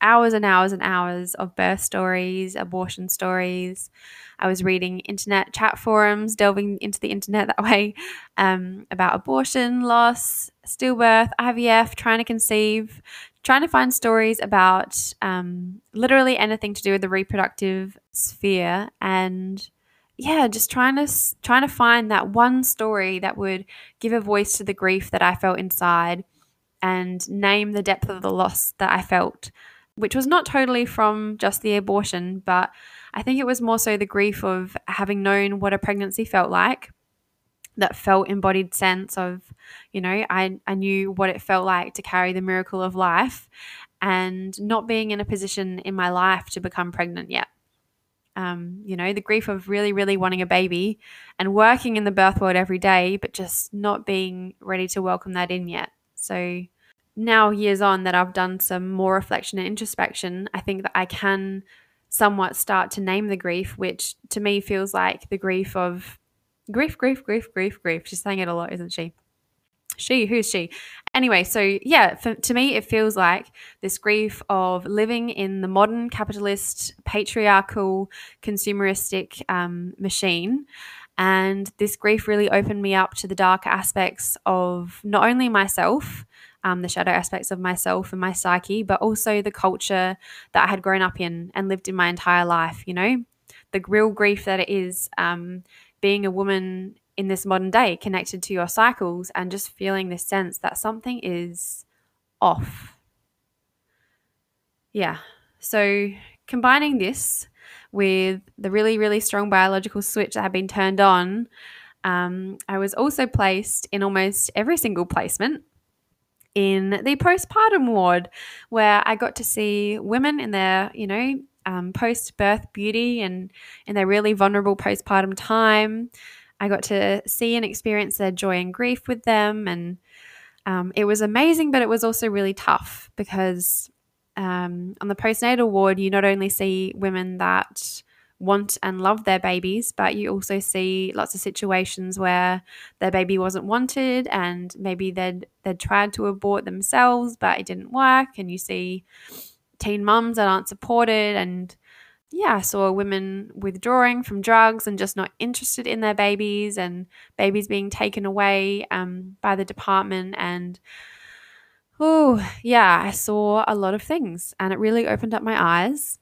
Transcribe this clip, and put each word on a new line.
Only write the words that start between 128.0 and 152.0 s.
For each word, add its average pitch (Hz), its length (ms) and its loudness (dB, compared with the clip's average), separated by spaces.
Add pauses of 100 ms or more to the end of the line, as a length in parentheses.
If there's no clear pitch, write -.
their 190 140 0
joy 185 260 -2
and 180 160 -4
grief 247 360 -4
with 240 160 -6
them. 214 440 2
And, 175 300 -6 (640)
um, 185 300 -2
it 208 100 2
was 208 160 2
amazing, 294 520 4
but 262 100 4
it 220 60 2
was 226 160 2
also 226 240 0
really 196 260 0
tough - 640 -2
because, 190 720 -4 (480)
um, 180 640 -4
on 202 60 -6
the 202 60 -2
postnatal 233 540 0
ward, 196 300 4
you 196 100 0
not 196 160 2
only 196 240 2
see 190 460 -2
women 185 440 -4
that - 640 -2 (360)
want 196 440 0
and 185 180 -4
love 208 240 0
their 190 140 2
babies, 185 540 -2
but - 220 0
you 208 160 -4
also 196 300 -4
see 190 540 -2
lots - 200 -4
of 190 60 -10
situations 185 800 -4
where 180 440 2 (380)
their 190 100 0
baby 185 280 2
wasn't 185 260 -2
wanted 254 640 0
and 180 500 -4
maybe 190 320 -4
they'd, 185 360 -6 (160)
they'd 185 180 -6
tried 202 320 2
to 214 140 -4
abort 202 380 -2
themselves, 240 720 2
but - 220 0
it 190 80 -8
didn't 190 260 -10
work. 262 440 4
And 185 140 -8
you 185 80 -8
see 185 460 -8 (760)
teen 208 260 -4
mums 226 320 4
that 208 120 4
aren't 202 200 0
supported. 214 680 2
And 180 380 -4 (560)